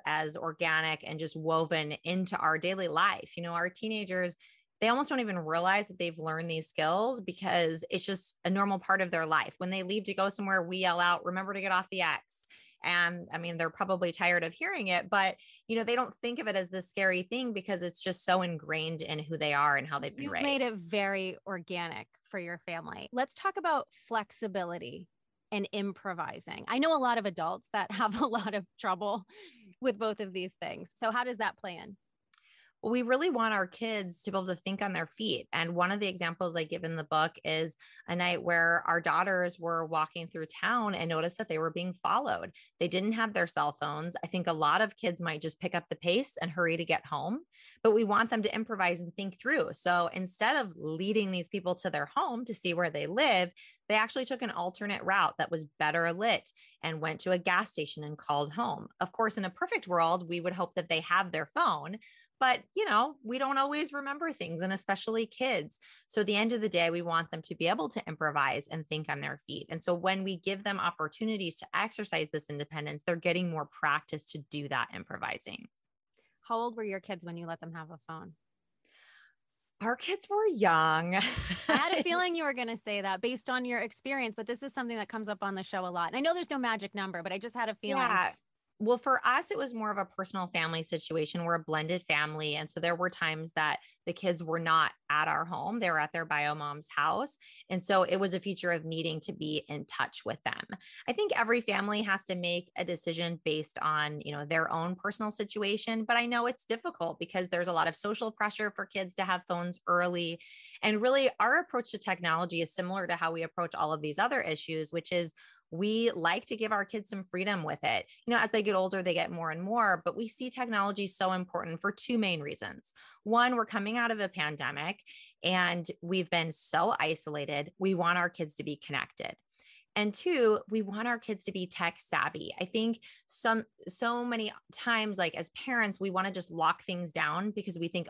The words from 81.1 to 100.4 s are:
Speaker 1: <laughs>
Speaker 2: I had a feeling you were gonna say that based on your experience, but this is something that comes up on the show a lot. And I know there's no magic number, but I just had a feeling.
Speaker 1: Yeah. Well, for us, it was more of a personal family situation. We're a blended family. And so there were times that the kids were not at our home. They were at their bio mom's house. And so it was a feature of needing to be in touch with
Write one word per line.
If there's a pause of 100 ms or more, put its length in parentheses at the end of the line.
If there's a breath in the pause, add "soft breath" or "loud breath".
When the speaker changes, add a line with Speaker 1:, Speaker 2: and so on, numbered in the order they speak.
Speaker 1:
<laughs>
Speaker 2:
I
had
a
feeling
you
were
gonna
say
that
based
on
your
experience,
but
this
is
something
that
comes
up
on
the
show
a
lot.
And
I
know
there's
no
magic
number,
but
I
just
had
a
feeling.
Speaker 1:
Yeah. (460)
Well,
for
us,
it
was
more
of
a
personal
family
situation.
We're
a
blended
family.
And
so
there
were
times
that (260 loud breath)
the
kids
were
not (160)
at
our
home.
They
were
at
their
bio
mom's
house. (320 loud breath)
And
so
it
was
a
feature
of
needing
to
be
in
touch
with